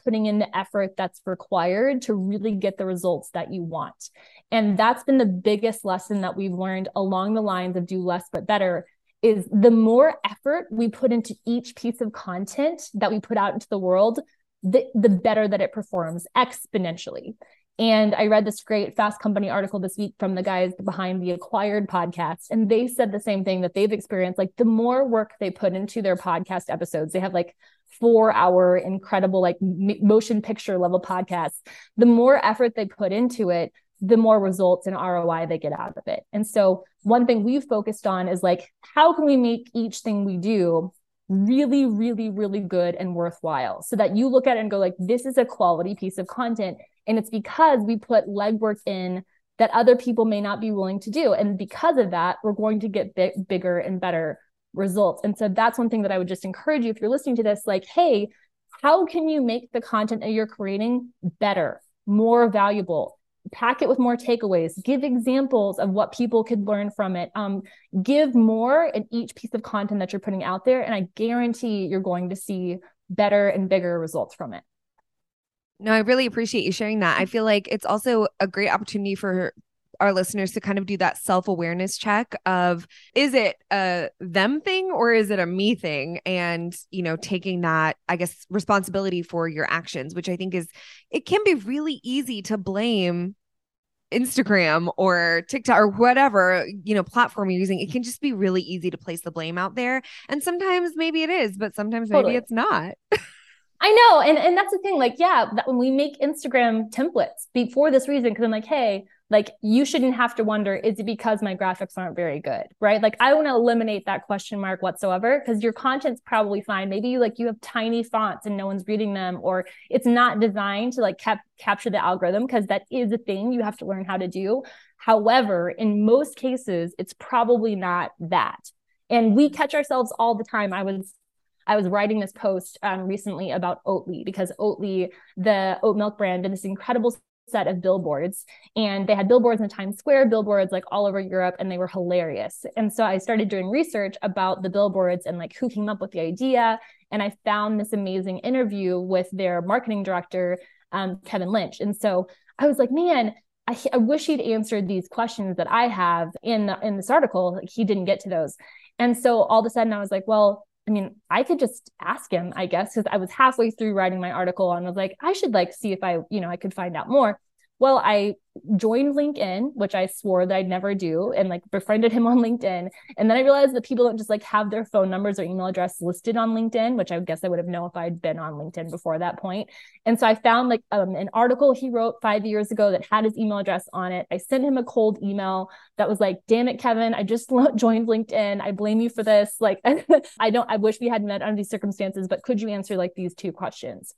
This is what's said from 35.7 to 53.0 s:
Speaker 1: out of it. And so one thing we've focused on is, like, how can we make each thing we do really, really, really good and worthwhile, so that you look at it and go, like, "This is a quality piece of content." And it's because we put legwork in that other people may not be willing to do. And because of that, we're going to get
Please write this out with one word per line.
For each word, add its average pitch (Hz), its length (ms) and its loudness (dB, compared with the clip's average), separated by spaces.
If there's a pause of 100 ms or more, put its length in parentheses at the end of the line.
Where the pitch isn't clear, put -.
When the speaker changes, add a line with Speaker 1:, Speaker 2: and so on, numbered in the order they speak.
Speaker 1:
out - 240 -10
of - 120 -14
it. - 240 -6
And 214 140 -2
so 190 360 2 (200)
one 233 240 4
thing 226 180 2
we've 262 200 0
focused 214 420 -4
on 185 200 -2
is, 180 160 -2
like, 180 300 0 (220)
how 320 180 6
can 311 140 0
we 285 100 6
make 240 380 0
each 226 240 -6
thing 208 260 -2
we 190 140 -2
do 175 540 0 (360)
really, 254 560 4
really, 220 460 0
really 202 300 -2
good 175 340 0
and 180 220 -6
worthwhile, 156 640 -4
so - 140 -6
that 196 180 2
you 240 140 2
look 254 180 4
at 254 100 4
it 220 40 -2
and 214 100 -4
go, 196 80 -2
like, 185 180 0
"This 240 300 -2
is 262 100 -6
a 247 80 6
quality 180 520 -2
piece 190 220 -8
of 185 100 -8
content." 226 500 -6 (300)
And 220 100 2
it's 214 120 -4
because 262 500 2
we 220 160 0
put 214 320 2
legwork 208 480 -2 (100)
in 185 380 -4 (340)
that 220 140 4
other 240 240 6
people 233 280 0
may 208 160 0
not 208 200 -4
be 220 100 -4
willing 196 300 -2
to 214 100 -10
do. 269 220 2
And 202 260 0
because 285 400 0
of 196 140 2
that, 175 320 0
we're 214 80 0
going 214 280 0
to 220 80 -4
get 196 280 -4